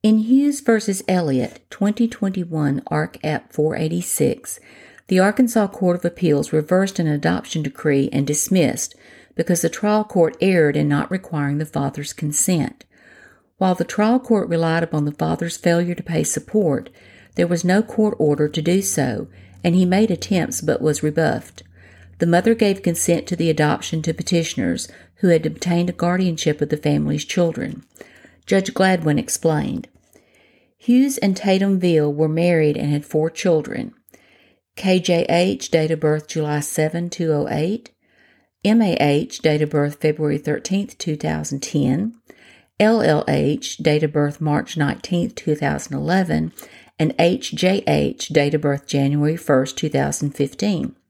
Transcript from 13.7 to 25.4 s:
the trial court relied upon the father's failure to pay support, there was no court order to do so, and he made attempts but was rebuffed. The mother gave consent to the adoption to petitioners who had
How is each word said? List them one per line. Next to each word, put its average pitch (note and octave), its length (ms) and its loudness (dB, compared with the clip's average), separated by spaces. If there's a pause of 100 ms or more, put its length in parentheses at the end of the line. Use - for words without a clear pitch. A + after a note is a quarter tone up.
the - 80 -4
trial A3+ 380 0
court A3 260 0
relied E3 360 0
upon D#3 200 -2
the D3 80 -2
father's D#3+ 460 -4
failure F3 380 0
to F3 80 -12
pay D#3+ 200 -2
support, D#3+ 680 -2 (460)
there F3 120 0
was E3+ 180 -2
no F#3+ 180 2
court G#3+ 340 0
order D3+ 300 2
to D3+ 140 -4
do F3 200 2
so, C3+ 460 -2 (380)
and F3 100 2
he F#3 100 4
made G3+ 260 2
attempts - 500 -2
but D3+ 200 -2
was D3+ 220 0
rebuffed. D3+ 600 -2 (560)
The E3+ 80 0
mother F3+ 280 4
gave G3+ 280 0
consent E3+ 440 0
to F3+ 80 -4
the E3+ 140 0
adoption D#3 540 0
to D#3+ 100 -2
petitioners D#3+ 720 -2 (280)
who - 120 0
had E3 180 4